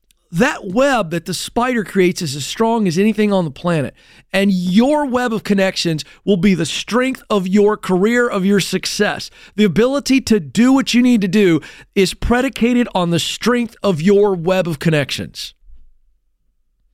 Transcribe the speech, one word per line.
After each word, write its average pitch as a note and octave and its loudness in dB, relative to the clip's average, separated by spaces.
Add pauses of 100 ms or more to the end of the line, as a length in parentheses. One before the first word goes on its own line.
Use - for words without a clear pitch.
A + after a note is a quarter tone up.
(320)
That A3+ -2
web A3 0
that E3+ -6
the F#3 -6
spider A#3+ -2
creates - 0
is C#3+ -6
as C#3 -8
strong A3+ 0
as D#3+ -2
anything G#3+ 2
on F#3 0
the D3 -6
planet. D#3 -4 (400)
And G3 2
your A3+ 2
web B3 -2
of G#3+ -4
connections F#3+ -2 (220)
will G3 2
be F#3 4
the D#3+ -2
strength B3 -4
of G3 0
your G3+ 2
career, A3+ 0
of G3+ -4
your G3 2
success. - -4 (260)
The G#3 4
ability B3+ 2
to G#3+ 2
do G#3+ 2
what C4+ 0
you A#3+ 2
need B3 4
to G3+ -2
do F3 2 (320)
is F#3+ 2
predicated A#3+ 0
on F3 -2
the E3 0
strength - -4
of F3+ 0
your G3+ 4
web F3+ -2
of D#3+ -6
connections. - -4 (1400)